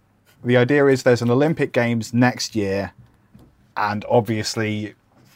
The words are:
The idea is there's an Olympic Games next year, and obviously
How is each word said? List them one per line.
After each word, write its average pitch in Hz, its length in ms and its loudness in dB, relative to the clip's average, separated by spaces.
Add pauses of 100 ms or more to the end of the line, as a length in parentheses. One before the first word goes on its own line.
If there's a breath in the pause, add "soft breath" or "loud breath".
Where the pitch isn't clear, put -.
(440)
The 123 120 2
idea 139 300 4
is 135 160 2
there's 123 200 2
an 117 80 0
Olympic 147 420 0
Games 117 420 -2
next 123 400 0
year, 98 380 -4 (840)
and 107 320 -4
obviously 107 840 -2 (420)